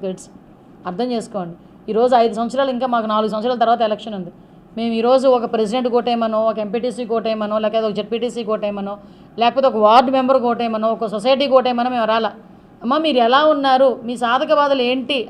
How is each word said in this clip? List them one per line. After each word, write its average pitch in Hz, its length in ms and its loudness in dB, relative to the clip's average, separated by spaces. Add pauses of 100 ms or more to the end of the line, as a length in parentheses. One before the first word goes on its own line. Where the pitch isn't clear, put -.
గెట్స్. 185 240 -10 (580)
అర్థం 202 240 -4
చేసుకోండి. 190 440 -8 (360)
ఈరోజు 240 240 4
ఐదు 233 180 2
సంవత్సరాలు, 240 360 -2
ఇంకా 247 180 -4
మాకు 233 180 -2
నాలుగు 214 260 -2
సంవత్సరాల 226 260 -4
తర్వాత 226 240 2
ఎలక్షన్ 214 320 -4
ఉంది. 180 160 -10 (480)
మేము 226 160 -4
ఈరోజు 240 340 2
ఒక 247 260 2
ప్రెసిడెంట్ 233 340 -2
కోటేయమనో, 226 580 0
ఒక 220 140 -2
ఎంపీటీసీ 214 460 -6
కోటేయమనో, 214 540 -2
లేకపోతే 220 260 -2
ఒక 214 60 -2
జెడ్పీటీసీ 226 520 -6
కోటేయమనో, 202 540 -6 (420)
లేకపోతే 240 280 4
ఒక 226 80 2
వార్డు 226 360 6
మెంబర్ 262 300 2
కోటేయమనో, 226 460 -2
ఒక 226 180 -2
సొసైటీ 240 420 0
కోటేయమనో 247 420 2
మేము 247 160 -2
రాలా. 214 280 0 (480)
"అమ్మా 254 160 0
మీరు 311 200 2
ఎలా 247 280 4
ఉన్నారు, 269 580 2
మీ 233 140 -8
సాధక 262 360 0
బాధలు 285 280 2
ఏంటి?" 247 480 -2